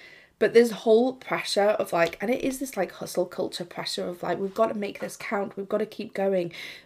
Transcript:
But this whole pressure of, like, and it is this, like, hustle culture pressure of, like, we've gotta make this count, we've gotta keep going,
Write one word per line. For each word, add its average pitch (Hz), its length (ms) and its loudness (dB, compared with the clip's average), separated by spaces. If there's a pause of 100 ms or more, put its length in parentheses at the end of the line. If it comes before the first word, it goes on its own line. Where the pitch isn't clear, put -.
(380)
But 214 140 4
this 233 180 8
whole 226 440 4
pressure 202 560 0
of, - 240 -2
like, 170 260 2
and 202 100 -2
it 254 140 0
is 262 140 -2
this, 277 180 -6
like, 180 160 -2
hustle 175 320 -4
culture - 400 -6
pressure 175 420 -6
of, 180 160 -8
like, 175 160 -2
we've 190 140 -4
gotta 220 220 2
make 202 260 -6
this 202 160 -8
count, 196 400 -6
we've 196 120 -8
gotta 214 180 -2
keep 214 260 -12
going, 190 400 0 (340)